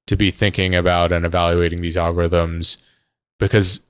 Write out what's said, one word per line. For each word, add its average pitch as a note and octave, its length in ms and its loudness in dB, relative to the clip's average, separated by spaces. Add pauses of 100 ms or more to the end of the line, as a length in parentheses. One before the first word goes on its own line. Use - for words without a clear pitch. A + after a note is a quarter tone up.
to - 80 0
be F#2+ 160 2
thinking F#2 420 -2
about F2 380 2
and E2+ 140 0
evaluating E2+ 560 0
these E2+ 140 -4
algorithms, E2+ 840 -2 (600)
because G#2+ 500 0